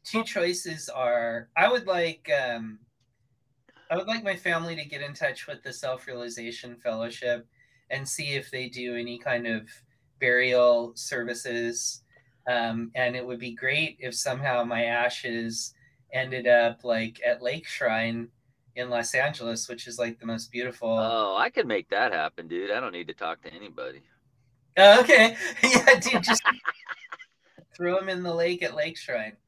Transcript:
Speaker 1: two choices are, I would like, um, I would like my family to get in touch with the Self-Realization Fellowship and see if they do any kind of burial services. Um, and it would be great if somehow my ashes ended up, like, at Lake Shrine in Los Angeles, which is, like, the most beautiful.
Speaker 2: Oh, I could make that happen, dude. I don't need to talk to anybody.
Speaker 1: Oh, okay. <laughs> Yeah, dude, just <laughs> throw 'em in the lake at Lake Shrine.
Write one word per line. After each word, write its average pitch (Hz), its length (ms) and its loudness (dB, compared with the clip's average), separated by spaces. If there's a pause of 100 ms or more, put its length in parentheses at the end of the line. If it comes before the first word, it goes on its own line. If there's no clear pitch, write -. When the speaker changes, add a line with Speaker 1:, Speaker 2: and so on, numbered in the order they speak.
Speaker 1:
two 220 180 -2
choices 175 640 -4
are, 117 680 -2
I 190 140 6
would 233 160 -2
like, 170 440 -2
um, 117 480 -2 (1080)
I 165 80 -2
would 190 100 -6
like 226 160 -6
my 196 120 -2
family 170 400 -4
to 151 100 -12
get 143 160 -12
in 143 120 -10
touch 139 340 -6
with 147 160 -14
the 135 100 -12
Self-Realization 120 1040 -10
Fellowship 117 680 -4 (420)
and 135 180 -6
see 143 280 -6
if 135 160 -8
they 127 180 -8
do 123 260 -8
any 120 240 -8
kind 120 280 -4
of 110 220 -4 (500)
burial 123 760 4
services. 117 1080 -6 (440)
Um, 117 480 -2
and 123 200 -2
it 127 100 -8
would 123 140 -8
be 120 160 -10
great 143 440 -2
if 127 160 -8
somehow 131 480 -2
my 117 220 -2
ashes 117 880 -2 (400)
ended 127 340 -4
up, 117 360 4
like, 113 420 -2
at 120 180 0
Lake 131 240 -4
Shrine 113 640 -2 (460)
in 123 140 -6
Los 117 260 -2
Angeles, 120 540 -2
which 117 180 -12
is, 117 120 -12
like, 117 200 -4
the 113 80 -16
most 113 240 -8
beautiful. 120 460 -4
Speaker 2:
Oh, 110 380 0
I 147 140 2
could - 180 0
make 104 220 -2
that 104 240 0
happen, 80 340 -4
dude. 90 240 -4
I 110 80 0
don't 120 140 -6
need 87 140 -10
to 76 60 -10
talk 82 280 -8
to 82 120 -18
anybody. 67 500 -14 (760)
Speaker 1:
Oh, 202 240 12
okay. 233 360 8 (120)
<laughs> - 140 -2
Yeah, 247 360 8
dude, 233 240 0
just 220 240 2
<laughs> - 1300 -10
throw 175 200 0
'em 190 120 -2
in 180 140 -4
the 170 100 -4
lake 175 300 0
at 147 120 -4
Lake 156 220 -4
Shrine. 110 400 -6 (100)